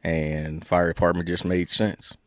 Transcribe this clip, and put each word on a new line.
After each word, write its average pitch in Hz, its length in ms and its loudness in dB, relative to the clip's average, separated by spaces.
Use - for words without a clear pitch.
And 78 640 -2
fire 87 220 4
department 85 400 2
just 85 160 -2
made 90 240 0
sense. - 480 -2